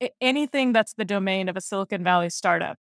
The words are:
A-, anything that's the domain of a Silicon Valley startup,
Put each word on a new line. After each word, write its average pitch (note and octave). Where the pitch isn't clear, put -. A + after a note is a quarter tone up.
A-, B3+
anything C4
that's A3
the G#3+
domain F#3+
of F3+
a -
Silicon G3
Valley F3
startup, E3